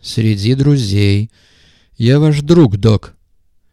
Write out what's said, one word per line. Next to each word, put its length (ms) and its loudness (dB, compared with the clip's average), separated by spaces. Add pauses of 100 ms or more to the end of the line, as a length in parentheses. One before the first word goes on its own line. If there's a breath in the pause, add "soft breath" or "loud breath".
среди 540 -4
друзей. 720 0 (680 soft breath)
Я 220 2
ваш 220 0
друг, 360 2
док». 380 -2 (580)